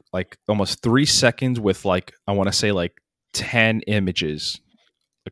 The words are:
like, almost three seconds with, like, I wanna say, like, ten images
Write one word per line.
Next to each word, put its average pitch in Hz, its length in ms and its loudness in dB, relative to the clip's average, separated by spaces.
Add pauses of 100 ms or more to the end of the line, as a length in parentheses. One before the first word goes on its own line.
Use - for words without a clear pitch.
(120)
like, 92 260 -8 (100)
almost 104 340 -2
three 127 220 4
seconds 127 560 0
with, 98 240 0
like, 92 280 0 (140)
I 101 60 0
wanna 98 200 0
say, 104 200 0
like, 87 280 -4 (320)
ten 110 500 0
images 90 800 -2 (720)